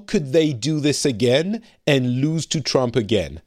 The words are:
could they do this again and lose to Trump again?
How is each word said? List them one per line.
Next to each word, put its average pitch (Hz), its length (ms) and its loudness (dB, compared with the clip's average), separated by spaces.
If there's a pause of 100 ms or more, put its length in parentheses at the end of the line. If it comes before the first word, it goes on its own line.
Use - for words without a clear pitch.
could 147 260 -2
they 160 180 2
do 143 300 -4
this 143 240 0
again 139 580 0 (240)
and 127 320 2
lose 156 280 -2
to 160 120 -4
Trump 127 380 0
again? 92 500 0